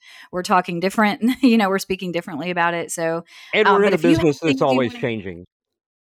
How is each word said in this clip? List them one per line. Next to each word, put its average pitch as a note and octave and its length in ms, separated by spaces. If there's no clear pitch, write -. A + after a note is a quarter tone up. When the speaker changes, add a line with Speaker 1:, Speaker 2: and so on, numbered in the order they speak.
Speaker 1:
we're F3+ 140
talking F3+ 340
different, G3 420
<laughs> A#3+ 220
you A3+ 160
know, G3+ 100
we're F#3+ 120
speaking F#3 320
differently E3+ 380
about E3+ 240
it. E3 180
So, E3 320
Speaker 2:
And G#3 140
Speaker 1:
um, G3 80
Speaker 2:
we're G3+ 100
in G#3 60
Speaker 1:
but - 20
Speaker 2:
a - 20
Speaker 1:
if D#3+ 100
you E3+ 60
have E3 80
Speaker 2:
business D#3 200
that's E3 120
Speaker 1:
things C3+ 100
you D#3 60
Speaker 2:
always C3 260
Speaker 1:
wanna - 80
Speaker 2:
changing. F#2+ 440